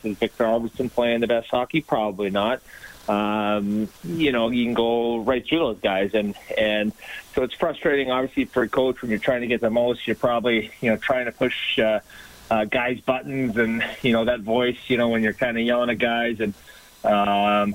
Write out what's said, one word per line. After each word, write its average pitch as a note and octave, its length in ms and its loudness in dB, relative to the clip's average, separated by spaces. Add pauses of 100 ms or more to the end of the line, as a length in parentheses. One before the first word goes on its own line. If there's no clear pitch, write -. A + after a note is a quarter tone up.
Is G#2+ 140 -4
Victor - 280 -2
Arvidsson A#2 440 -2
playing A#2 300 0
the A#2 80 0
best A#2 220 0
hockey? B2 320 -2
Probably G#2 480 -2
not. G#2 320 0 (480)
Um, G#2 800 0 (160)
you E3 260 0
know, A#2 180 0
you A#2+ 140 0
can A#2+ 100 -2
go A#2 440 0
right A#2 280 -2
through D#3+ 140 0
those B2+ 200 -2
guys, G2 340 0
and, G#2 220 0 (220)
and G#2+ 360 0 (420)
so C3+ 80 2
it's B2 120 -4
frustrating, C#3+ 560 0
obviously, C3 340 0
for - 180 0
a G#2+ 60 -2
coach B2+ 320 0
when A#2+ 100 -4
you're G#2+ 80 0
trying B2 220 0
to A#2+ 60 -4
get A#2 120 0
the A#2 100 0
most. A#2+ 380 0
You're A2+ 80 0
probably, A#2 640 0
you B2 100 0
know, A2 60 4
trying B2+ 300 0
to A#2 80 -4
push, - 460 -2
uh, A2 200 4 (500)
uh, A2 140 2
guys' B2 380 -2
buttons, C3 560 -2
and, A2+ 260 0 (200)
you A#2+ 100 4
know, A2+ 100 4
that A#2+ 160 0
voice, A#2+ 480 0
you B2+ 80 2
know, A#2+ 140 2
when A2+ 120 2
you're A2 120 2
kinda A#2 280 -2
yelling A#2+ 280 2
at A2+ 80 -2
guys A#2 420 0
and, G#2 140 -2 (500)
um, G#2 720 2